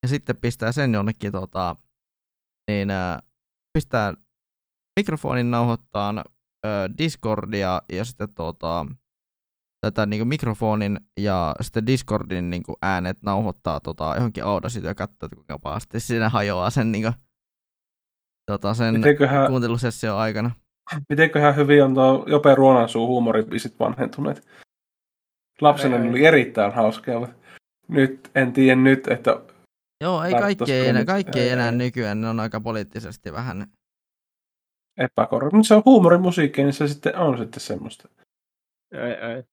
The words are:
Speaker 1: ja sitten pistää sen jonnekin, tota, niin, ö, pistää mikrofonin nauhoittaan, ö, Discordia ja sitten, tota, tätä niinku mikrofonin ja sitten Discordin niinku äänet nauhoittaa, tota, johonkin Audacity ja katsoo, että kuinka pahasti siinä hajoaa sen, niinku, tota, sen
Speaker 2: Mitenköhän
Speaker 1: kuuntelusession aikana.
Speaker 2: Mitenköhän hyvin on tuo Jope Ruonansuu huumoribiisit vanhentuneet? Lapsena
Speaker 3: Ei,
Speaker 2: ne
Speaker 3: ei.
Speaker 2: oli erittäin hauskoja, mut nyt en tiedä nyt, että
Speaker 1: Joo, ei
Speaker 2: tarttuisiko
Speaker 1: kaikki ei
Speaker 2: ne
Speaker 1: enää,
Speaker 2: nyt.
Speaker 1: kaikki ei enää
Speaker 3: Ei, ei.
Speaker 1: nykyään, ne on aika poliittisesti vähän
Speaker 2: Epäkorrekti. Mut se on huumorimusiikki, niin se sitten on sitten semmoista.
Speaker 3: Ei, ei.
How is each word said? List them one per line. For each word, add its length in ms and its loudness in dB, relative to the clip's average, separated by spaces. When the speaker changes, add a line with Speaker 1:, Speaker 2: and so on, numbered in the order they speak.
Speaker 1:
ja 60 -4
sitten 280 -4
pistää 360 -4
sen 220 -2
jonnekin, 380 -4
tota, 440 -8
niin, 200 -4
ö, 280 -4
pistää 360 -2
mikrofonin 500 -2
nauhoittaan, 680 -2
ö, 20 -4
Discordia 840 -4
ja 120 -6
sitten, 300 -12
tota, 520 -8
tätä 260 -2
niinku 180 -4
mikrofonin 760 -2
ja 400 -2
sitten 260 -6
Discordin 640 -2
niinku 320 -10
äänet 400 -4
nauhoittaa, 580 -4
tota, 360 -6
johonkin 280 -4
Audacity 420 -4
ja 80 -6
katsoo, 320 -12
että 100 -16
kuinka 220 -16
pahasti 420 -10
siinä 280 -2
hajoaa 420 -2
sen, 220 0
niinku, 180 -4
tota, 240 -4
sen 200 0
Speaker 2:
Mitenköhän 540 4
Speaker 1:
kuuntelusession 680 -2
aikana. 320 -2
Speaker 2:
Mitenköhän 480 4
hyvin 280 6
on 100 2
tuo 340 4
Jope 260 6
Ruonansuu 520 4
huumoribiisit 720 -2
vanhentuneet? 680 -4
Lapsena 360 4
Speaker 3:
Ei, 40 2
Speaker 2:
ne 60 0
Speaker 3:
ei. 40 -2
Speaker 2:
oli 140 4
erittäin 480 4
hauskoja, 480 0
mut 100 -10
nyt 460 0
en 180 2
tiedä 280 6
nyt, 280 4
että 320 0
Speaker 1:
Joo, 240 -2
ei 80 -2
Speaker 2:
tarttuisiko 80 2
Speaker 1:
kaikki 60 -2
ei 100 0
Speaker 2:
ne 60 2
Speaker 1:
enää, 120 2
Speaker 2:
nyt. 60 0
Speaker 1:
kaikki 340 -2
ei 100 0
enää 180 -2
Speaker 3:
Ei, 40 -2
ei. 60 -2
Speaker 1:
nykyään, 420 -4
ne 80 -4
on 120 -4
aika 200 -6
poliittisesti 720 -10
vähän 340 -10
Speaker 2:
Epäkorrekti. 600 -2
Mut 100 6
se 80 8
on 100 8
huumorimusiikki, 800 6
niin 100 2
se 160 -2
sitten 280 -4
on 220 0
sitten 220 -10
semmoista. 480 -12
Speaker 3:
Ei, 80 -12
ei. 300 -10